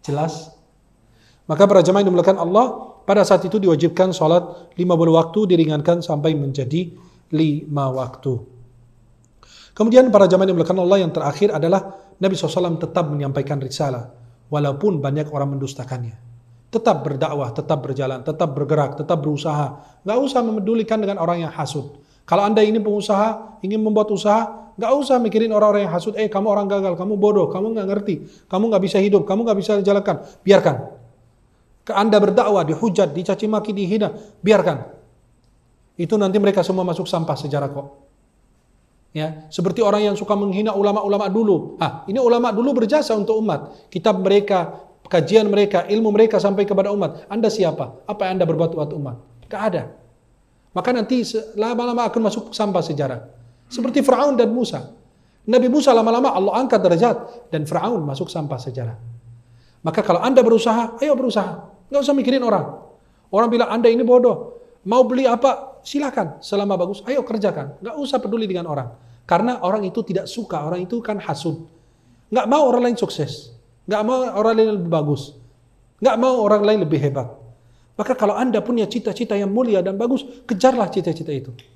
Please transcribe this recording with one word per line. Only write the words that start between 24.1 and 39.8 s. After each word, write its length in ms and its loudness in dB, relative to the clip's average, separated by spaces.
usaha, 640 0
nggak 240 0
usah 160 2
mikirin 320 2
orang-orang 400 4
yang 80 -4
hasud, 160 -4
"Eh, 160 -2
kamu 160 -2
orang 240 0
gagal, 240 0
kamu 240 -4
bodoh, 320 4
kamu 240 -4
nggak 160 -4
ngerti, 260 -2
kamu 160 0
nggak 160 2
bisa 160 0
hidup, 240 4
kamu 240 -2
nggak 160 0
bisa 160 -2
jalankan." 480 0
Biarkan. 320 4
Ke 80 -2
Anda 240 4
berdakwah, 480 2
dihujat, 480 0
dicaci 320 -4
maki, 240 -2
dihina, 400 -2
biarkan. 480 2
Itu 240 0
nanti 160 2
mereka 240 4
semua 240 0
masuk 240 -4
sampah 240 -2
sejarah 400 -4
kok. 160 -10
Ya, 320 -8
seperti 320 -4